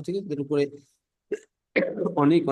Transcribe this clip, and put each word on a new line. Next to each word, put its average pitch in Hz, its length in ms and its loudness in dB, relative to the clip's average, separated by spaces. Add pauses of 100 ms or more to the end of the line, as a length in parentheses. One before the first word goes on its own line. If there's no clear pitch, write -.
থেকে 190 180 -6
তাদের 147 220 -6
উপরে 143 180 0 (1600)
অনেক 156 180 6 (100)